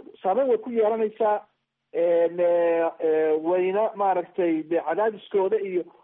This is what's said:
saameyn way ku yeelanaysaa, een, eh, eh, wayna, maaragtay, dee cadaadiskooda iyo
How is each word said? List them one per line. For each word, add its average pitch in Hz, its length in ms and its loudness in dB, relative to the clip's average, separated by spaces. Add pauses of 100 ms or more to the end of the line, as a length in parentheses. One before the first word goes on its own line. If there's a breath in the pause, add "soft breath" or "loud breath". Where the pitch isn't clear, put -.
(200)
saameyn 233 300 0
way 226 80 4
ku 254 140 -6
yeelanaysaa, 214 680 0 (560)
een, 170 460 2
eh, 170 500 2 (100)
eh, 156 420 2
wayna, 185 420 0 (120)
maaragtay, 175 680 -2
dee 160 180 -2
cadaadiskooda 196 800 -2
iyo 185 240 -4 (200 loud breath)